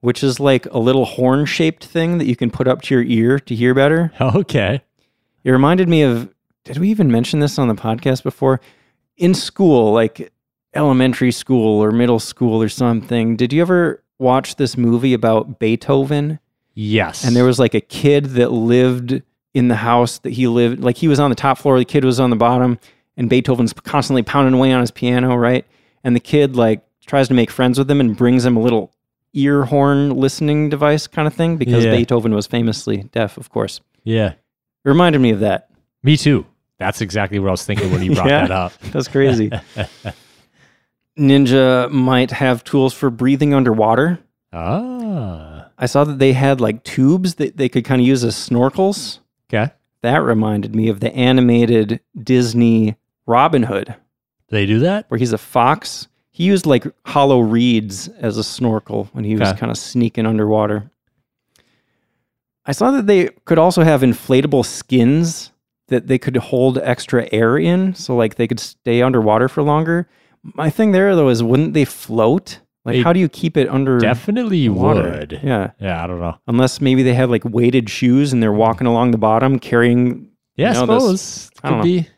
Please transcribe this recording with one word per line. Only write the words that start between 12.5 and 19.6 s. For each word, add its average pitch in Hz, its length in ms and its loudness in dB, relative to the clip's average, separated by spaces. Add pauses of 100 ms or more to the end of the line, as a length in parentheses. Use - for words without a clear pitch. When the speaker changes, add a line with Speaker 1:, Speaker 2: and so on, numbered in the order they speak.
Speaker 1:
or 107 80 0
something, 117 680 -2
did 123 160 -2
you 151 100 0
ever 175 420 -2 (160)
watch 131 380 0
this 131 200 -4
movie 120 380 0
about 113 420 0
Beethoven? 139 800 -2 (380)
Speaker 2:
Yes. 107 500 -2
Speaker 1:
And 120 100 2
there 123 100 4
was, 123 120 2
like, 120 160 2
a 110 80 0
kid 143 440 0 (100)
that 120 160 2
lived 123 720 0 (320)
in 123 140 2